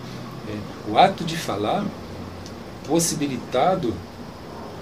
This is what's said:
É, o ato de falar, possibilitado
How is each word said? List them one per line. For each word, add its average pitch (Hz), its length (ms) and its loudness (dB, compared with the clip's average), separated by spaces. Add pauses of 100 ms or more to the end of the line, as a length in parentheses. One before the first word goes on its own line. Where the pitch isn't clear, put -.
(500)
É, 107 420 -6
o 107 60 2
ato 180 280 8
de 165 120 -2
falar, 123 480 0 (1000)
possibilitado 147 1080 2 (880)